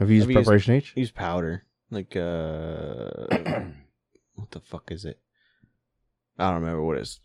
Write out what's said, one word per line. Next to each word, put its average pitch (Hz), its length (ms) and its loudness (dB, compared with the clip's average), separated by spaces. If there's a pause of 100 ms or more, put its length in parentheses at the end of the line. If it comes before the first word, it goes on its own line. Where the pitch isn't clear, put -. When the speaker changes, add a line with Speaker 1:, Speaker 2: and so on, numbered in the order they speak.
Speaker 1:
Have 101 100 4
you 110 60 8
used 110 100 8
Speaker 2:
I've 127 60 2
used 127 120 6
Speaker 1:
Preparation 107 300 6
H? 139 220 0
Speaker 2:
used 127 180 -2
powder. 87 500 -4 (260)
Like, 101 260 -8
uh, 80 1120 -6
<clears throat> - 360 -4 (720)
what 104 160 -16
the - 100 -16
fuck - 300 -16
is 82 140 -12
it? - 160 -12 (1160)
I 90 140 -2
don't 85 120 -2
remember 82 200 -4
what 80 160 -2
it's, - 260 -14